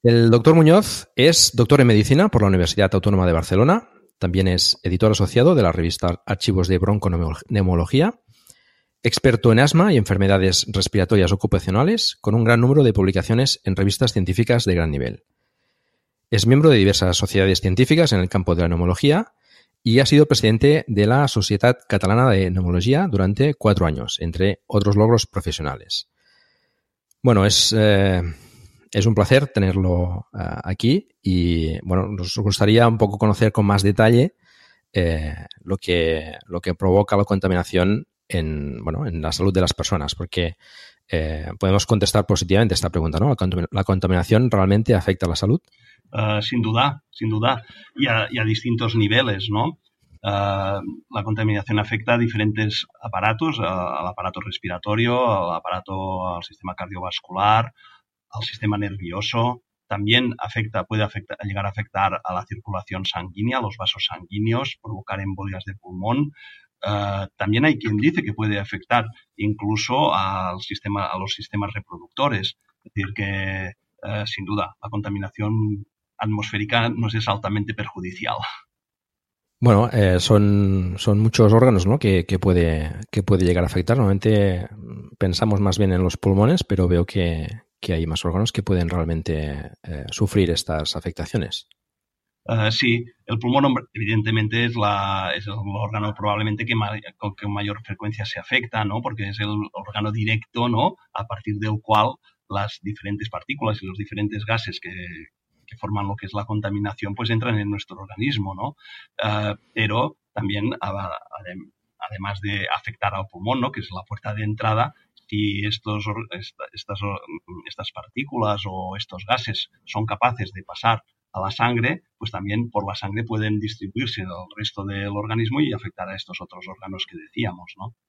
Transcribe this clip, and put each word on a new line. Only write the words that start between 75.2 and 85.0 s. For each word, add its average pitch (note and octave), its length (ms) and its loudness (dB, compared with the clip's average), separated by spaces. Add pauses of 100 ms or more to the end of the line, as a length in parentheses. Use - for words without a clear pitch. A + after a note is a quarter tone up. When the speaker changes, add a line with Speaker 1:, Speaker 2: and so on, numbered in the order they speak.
Speaker 2:
atmosférica G#2+ 720 -2
nos A2+ 240 -4
es A2 140 -2
altamente G#2 440 -2
perjudicial. F#2 640 -8 (1200)
Speaker 1:
Bueno, A#2 320 6
eh, F#2 300 4
son, G2+ 800 4
son G#2 200 2
muchos A2 360 6
órganos, A2+ 320 6
¿no? B2 120 2
que, F#2+ 280 2
que F#2+ 120 0
puede, E2 640 0 (100)
que G#2 120 -2
puede F#2 240 2
llegar F2 180 2
a F2+ 40 0
afectar. F#2+ 280 0
Normalmente G2+ 720 2 (500)